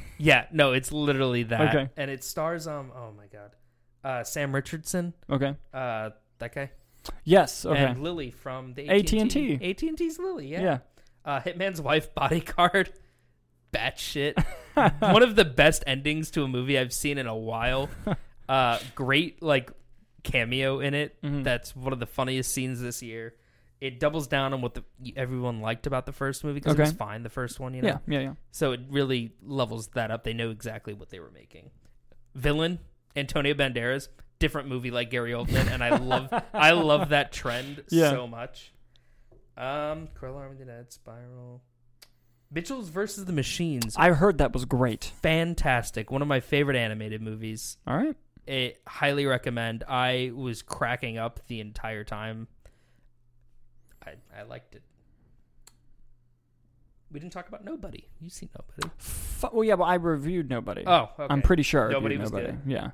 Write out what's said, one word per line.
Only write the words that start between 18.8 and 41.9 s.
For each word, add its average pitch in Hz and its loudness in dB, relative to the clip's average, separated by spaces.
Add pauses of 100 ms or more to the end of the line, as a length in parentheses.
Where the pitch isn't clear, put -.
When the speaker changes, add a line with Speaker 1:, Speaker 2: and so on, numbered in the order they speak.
Speaker 2:
great, 143 2
like, 139 2 (520)
cameo 131 0
in 139 0
it. 147 -2
Speaker 1:
Mm-hmm. 143 -4
Speaker 2:
That's 123 -2
one 135 -6
of 127 -4
the 120 -6
funniest 131 -2
scenes 131 -4
this 123 -8
year. 113 -12 (440)
It 131 -8
doubles 147 0
down 135 0
on 135 -4
what 120 -4
the, - -10 (320)
everyone 123 -4
liked 113 -4
about 131 -2
the - -10
first 135 -6
movie, 143 -4
'cause 156 2
it - 2
Speaker 1:
Okay. 151 6
Speaker 2:
was 151 6
fine, 110 -8
the 117 -10
first 127 -8
one, 131 -8
you 127 -8
know? 214 2
Speaker 1:
Yeah, 156 0 (100)
yeah, 143 0
yeah. 135 -4 (180)
Speaker 2:
So 139 0
it 123 -6
really 131 0
levels 113 -4
that 113 -2
up. 113 -6
They 113 -4
know 117 -4
exactly 110 -10
what - -18
they 92 -14
were 69 -20
making. - -20 (680)
Villain, 151 0 (360)
Antonio 143 0
Banderas, 131 -2 (300)
different 147 0
movie 127 -6
like 120 -2
Gary 120 -2
Oldman, 123 2
and 127 -2
I 120 2
love, 127 0 (200)
Speaker 1:
<laughs> - -14
Speaker 2:
I 151 6
love 151 4
that 143 2
trend 135 -6
Speaker 1:
Yeah. 165 6
Speaker 2:
so 123 0
much. 117 -14 (840)
Um, 151 -6 (100)
Cruella, 135 -12
Army 135 -14
of 135 -18
the 131 -18
Dead, 120 -18
Spiral. 123 -18 (880)